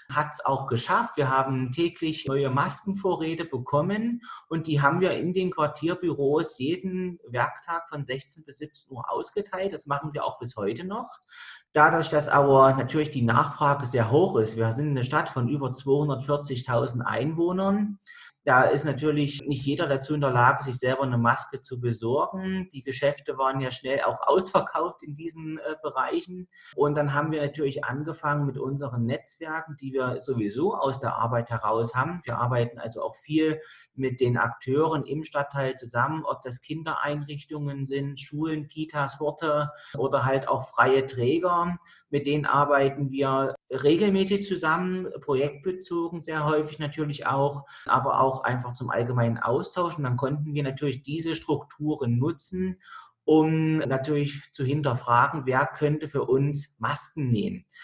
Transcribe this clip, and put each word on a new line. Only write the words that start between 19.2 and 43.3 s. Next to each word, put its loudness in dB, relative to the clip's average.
nicht -2
jeder 0
dazu 0
in 0
der 2
Lage, 6
sich -6
selber 0
eine 0
Maske 2
zu -10
besorgen. -2
Die -14
Geschäfte -2
waren 0
ja -2
schnell -2
auch -2
ausverkauft 0
in -12
diesen, -10
äh, -8
Bereichen. -4
Und 2
dann 0
haben 0
wir -2
natürlich -2
angefangen -2
mit -4
unseren -4
Netzwerken, -8
die -8
wir 0
sowieso -2
aus -2
der -2
Arbeit 0
heraus -2
haben. -2
Wir -6
arbeiten 0
also -10
auch -8
viel 0
mit -4
den 4
Akteuren 0
im -4
Stadtteil -2
zusammen, -2
ob -4
das -10
Kindereinrichtungen -6
sind, -4
Schulen, -4
Kitas, -4
Horte 0
oder 2
halt 2
auch -2
freie 4
Träger. 2
Mit 0
denen 2
arbeiten 4
wir 0